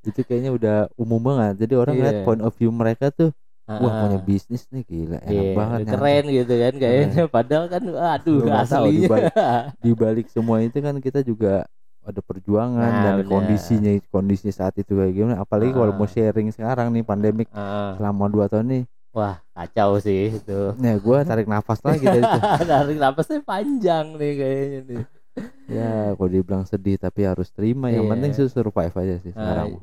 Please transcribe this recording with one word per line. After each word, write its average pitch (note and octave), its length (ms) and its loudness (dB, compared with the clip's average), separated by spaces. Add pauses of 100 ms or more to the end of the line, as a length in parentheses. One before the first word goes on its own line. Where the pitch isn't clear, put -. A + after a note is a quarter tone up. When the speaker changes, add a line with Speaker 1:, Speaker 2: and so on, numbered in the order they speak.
Speaker 1:
Itu - 200 -8
kayaknya B2 300 -2
udah A2+ 260 2 (200)
umum A2+ 260 0
banget. A2 400 0
Jadi A2+ 140 0
orang B2 180 2
Speaker 2:
Iya. B2+ 100 2
Speaker 1:
lihat G#2+ 160 2
point A2 200 2
of A2 120 0
view A#2 180 0
mereka A#2 400 0
tuh, E3 200 0 (340)
"Wah, G#2+ 160 -10
Speaker 2:
Heeh. A2 240 0
Speaker 1:
punya G2+ 160 0
bisnis G2+ 480 -4
nih, C3 160 -10
gila, E2 360 -6
enak - 100 -10 (100)
Speaker 2:
Iya, G2 120 0
Speaker 1:
banget G#2+ 280 -2
nih G#2+ 80 -4
Speaker 2:
keren G#2+ 220 2 (100)
Speaker 1:
anjing." C#3+ 160 0
Speaker 2:
gitu B2 200 2
kan A#2+ 200 2
kayaknya. C3 300 2 (100)
Speaker 1:
Keren. E3 160 2
Speaker 2:
Padahal C3 360 2
kan, F3+ 200 -4
aduh, D#3+ 480 0
Speaker 1:
Lu C3 80 4
nggak A2+ 200 2
tahu, B2 200 2
Speaker 2:
aslinya. - 160 4
Speaker 1:
dibalik, E3+ 320 4 (480)
dibalik A2+ 480 0
semua A2+ 320 0
itu A#2 200 -2
kan C#3+ 160 -4
kita C3 260 -2
juga A2 300 0 (480)
ada G2+ 200 -10
perjuangan G#2 560 -2 (100)
Speaker 2:
Nah, A#2 160 2
Speaker 1:
dan G2+ 140 4
Speaker 2:
bener. G2 160 -2
Speaker 1:
kondisinya, G#2 580 2 (160)
kondisi G2 460 0
saat F#2+ 240 -4
itu G2+ 160 -4
kayak F#2+ 180 2
gimana. G#2+ 280 0
Apalagi A2 340 0
kalau A#2 180 2
mau G2 140 -2
Speaker 2:
Heeh. A2+ 180 -2
Speaker 1:
sharing G#2+ 300 0
sekarang A#2 400 -2
nih, A#2 100 0
pandemik A2 480 0
Speaker 2:
Heeh. G2+ 460 -6
Speaker 1:
selama G2+ 320 0
dua G#2 180 2
tahun A2 220 0
nih. B2+ 160 0 (260)
Speaker 2:
Wah, G2+ 280 -4 (100)
kacau G2+ 480 0
sih G2+ 380 0
itu. G2+ 420 -4
Speaker 1:
Nah, A#2+ 220 0
gua B2 240 4
tarik A2+ 240 -2
nafas G#2+ 340 -2
lagi D3+ 240 0
dari F3+ 160 6
itu. G3+ 140 4
Speaker 2:
<laughs> E3+ 340 2
Tarik D3+ 300 2
nafasnya D3+ 420 0
panjang G3+ 720 -2
nih D3 220 -4
kayaknya C#3 500 -2
nih. B2 180 -10 (680)
Speaker 1:
Ya, A2 200 -2 (220)
kalau F#2+ 160 -2
dibilang F#2+ 380 -2
sedih G2 320 -2
tapi F#2+ 240 -4
harus F#2 260 -2
terima. B2 400 -2
Yang A2+ 160 0
Speaker 2:
Iya. G#2+ 80 0
Speaker 1:
penting C3 220 0
sih C3+ 160 2
survive G#2 420 -2
aja F#2 240 -2
sih F2+ 140 -12
Speaker 2:
Nah, G#2 80 -14
Speaker 1:
sekarang. G#2+ 280 -4 (160)